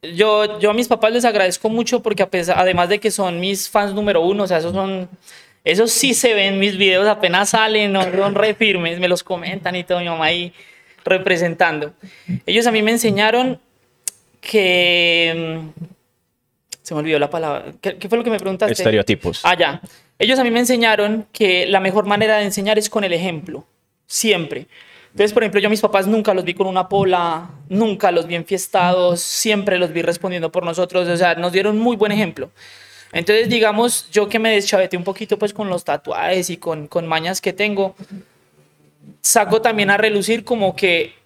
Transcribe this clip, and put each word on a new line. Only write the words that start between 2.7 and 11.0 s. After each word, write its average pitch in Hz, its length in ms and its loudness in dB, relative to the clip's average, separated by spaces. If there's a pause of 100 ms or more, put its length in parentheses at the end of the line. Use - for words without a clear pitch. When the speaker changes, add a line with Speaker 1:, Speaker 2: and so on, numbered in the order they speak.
Speaker 1:
de 208 100 2
que 214 120 -2
son 180 280 -2
mis 190 300 -4
fans 202 260 0
número 208 260 0
uno, 196 240 0
o - 40 -4
sea, 175 100 0
esos 170 140 -4
son, 190 360 -4 (560)
esos 220 280 2
sí 262 200 2
se 233 220 2
ven 196 240 0
mis 196 180 0
videos, 190 300 4
apenas 196 440 2
salen, 214 420 2
no, 190 100 2
son 196 320 0
re 214 200 2
firmes, 180 440 0
me 180 100 0
los 175 140 0
comentan 180 540 -6
y 175 80 -6
todo, 175 160 -2
mi 175 60 -6
mamá 160 200 -2
ahí 175 260 -2 (520)